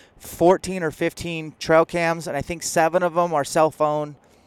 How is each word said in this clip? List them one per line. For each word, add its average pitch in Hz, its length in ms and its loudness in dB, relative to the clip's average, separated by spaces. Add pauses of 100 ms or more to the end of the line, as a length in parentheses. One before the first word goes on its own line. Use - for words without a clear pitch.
(180)
fourteen 185 640 0
or 160 80 -2
fifteen 160 680 -6
trail 160 260 4
cams, 165 420 -2
and 143 80 -6
I 139 60 -4
think 165 220 -8
seven 165 400 2
of 170 100 0
them 175 220 0
are 143 80 2
cell 160 260 2
phone. 151 460 -2 (320)